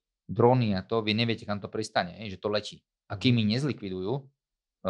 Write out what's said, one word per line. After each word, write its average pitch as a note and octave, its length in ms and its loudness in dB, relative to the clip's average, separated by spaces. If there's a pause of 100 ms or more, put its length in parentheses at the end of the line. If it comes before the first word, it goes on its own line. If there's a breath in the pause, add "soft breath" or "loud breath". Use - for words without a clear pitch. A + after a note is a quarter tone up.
(260)
drony A2+ 480 4
a F#2 80 -2
to, A#2 160 -2
vy G#2+ 160 0
neviete, A2+ 320 -2
kam G2+ 160 -6
to G2 80 -10
pristane, G2 480 -4
hej, G2+ 160 -10
že - 80 -16
to G#2 80 -2
letí. G#2 320 -4 (240)
A - 80 -8
kým A#2+ 240 4
ich A2 120 4
nezlikvidujú, G#2 640 -2
e, C#3+ 60 -6 (680)